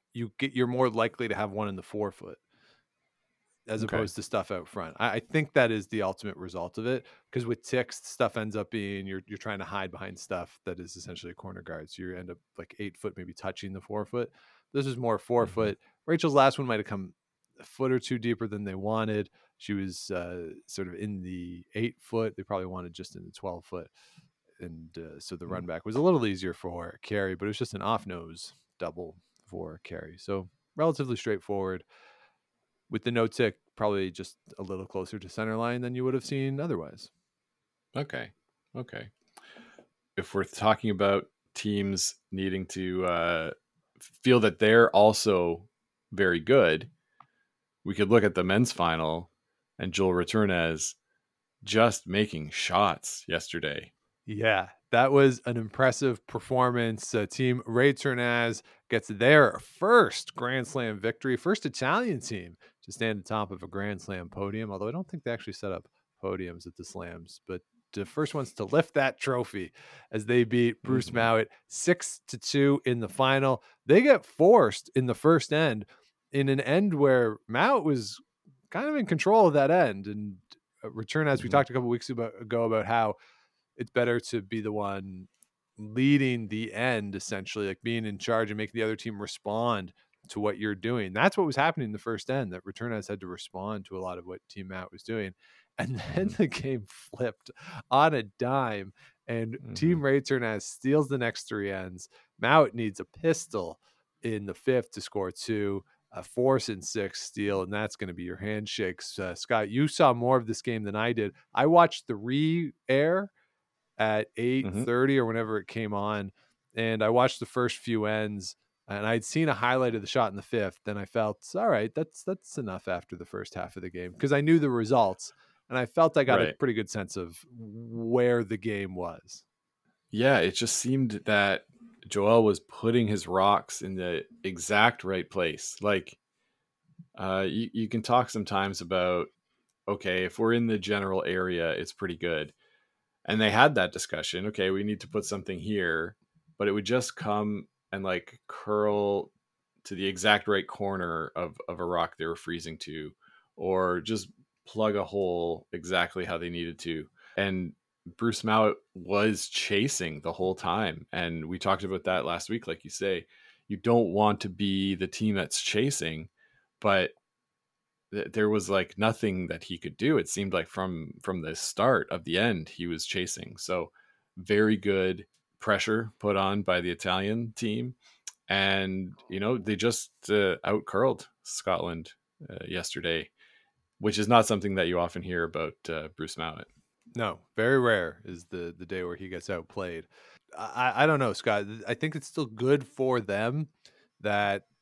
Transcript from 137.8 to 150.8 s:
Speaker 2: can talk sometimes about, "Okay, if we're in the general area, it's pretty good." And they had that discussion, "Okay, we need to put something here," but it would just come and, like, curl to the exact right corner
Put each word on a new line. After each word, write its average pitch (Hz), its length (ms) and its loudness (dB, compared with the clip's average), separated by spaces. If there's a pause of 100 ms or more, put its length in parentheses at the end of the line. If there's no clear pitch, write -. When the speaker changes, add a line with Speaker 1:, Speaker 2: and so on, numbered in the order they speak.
Speaker 2:
can 113 120 -2
talk 120 280 4
sometimes 98 520 -4
about, 90 460 0 (600)
"Okay, 92 380 0
if - 140 -8
we're 113 140 4
in 120 140 2
the 110 120 0
general 98 460 0
area, 87 460 0
it's - 220 -6
pretty 87 240 -6
good." 78 360 -4 (720)
And 110 140 0
they 107 120 4
had 123 240 8
that 90 180 2
discussion, 87 540 -6
"Okay, 95 240 0
we 98 120 0
need 104 180 -4
to - 80 -16
put 104 160 -4
something 95 340 -8
here," 87 580 -2 (400)
but 101 100 0
it 98 60 2
would 101 120 -2
just 120 300 -2
come 104 520 -4 (240)
and, 98 120 -6
like, 92 440 -4
curl 104 840 0 (540)
to 98 100 -10
the 95 120 -2
exact 98 400 4
right 98 200 2
corner 87 680 -4